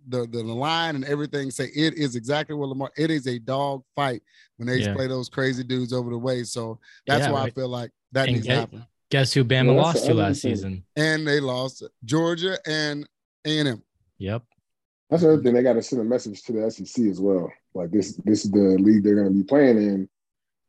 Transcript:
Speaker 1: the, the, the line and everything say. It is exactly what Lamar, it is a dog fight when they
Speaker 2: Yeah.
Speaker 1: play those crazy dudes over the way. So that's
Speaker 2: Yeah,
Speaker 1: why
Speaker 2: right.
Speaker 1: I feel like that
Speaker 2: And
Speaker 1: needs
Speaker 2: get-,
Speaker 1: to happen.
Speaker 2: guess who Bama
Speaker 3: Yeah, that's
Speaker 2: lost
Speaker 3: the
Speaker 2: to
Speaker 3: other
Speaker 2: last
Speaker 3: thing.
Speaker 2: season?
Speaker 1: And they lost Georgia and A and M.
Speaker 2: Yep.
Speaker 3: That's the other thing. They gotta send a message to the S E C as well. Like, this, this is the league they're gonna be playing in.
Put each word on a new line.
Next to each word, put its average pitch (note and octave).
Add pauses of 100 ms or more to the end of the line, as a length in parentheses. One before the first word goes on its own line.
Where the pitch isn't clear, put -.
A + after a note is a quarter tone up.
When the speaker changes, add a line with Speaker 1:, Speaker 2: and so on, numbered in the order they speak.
Speaker 1:
the, B2
the, A#2
the A2+
line D3+
and C3
everything C#3+
say. A#2
It D3+
is C#3+
exactly D3
what C#3+
Lamar, C3+
it D#3+
is C#3+
a B2
dog C3+ (120)
fight C3+ (360)
when A#2
they B2+
Speaker 2:
Yeah. G#2
Speaker 1:
play C3
those B2+
crazy C3
dudes B2
over B2
the A#2+
way. B2
So A2+ (280)
that's C#3+
Speaker 2:
Yeah, C#3
Speaker 1:
why C#3
Speaker 2:
right. C3+
Speaker 1:
I A#2+
feel C3
like A#2+ (200)
that C3+
Speaker 2:
And B2
Speaker 1:
needs A2
Speaker 2:
get-, B2+
Speaker 1:
to B2+
happen. A2+ (240)
Speaker 2:
guess C3+
who C3+
Bama A2+
Speaker 3:
Yeah, C3
that's B2+
Speaker 2:
lost D#3+
Speaker 3:
the -
Speaker 2:
to -
Speaker 3:
other G#2+
Speaker 2:
last G2
Speaker 3:
thing. B2
Speaker 2:
season? F#2+ (140)
Speaker 1:
And D#3
they D3
lost C3 (200)
Georgia E3 (100)
and D3+ (380)
A D#3
and D3
M. A2 (340)
Speaker 2:
Yep. G#2 (680)
Speaker 3:
That's E3+
the D#3
other D3
thing. B2
They B2
gotta A#2+
send B2
a G#2+
message A#2
to -
the A2
S A2+
E F#2
C A2+
as F2+
well. F#2+ (240)
Like, F2
this, G2 (100)
this G#2
is G2+
the G2
league G#2
they're G#2
gonna G2+
be G2
playing C3+
in. G2 (600)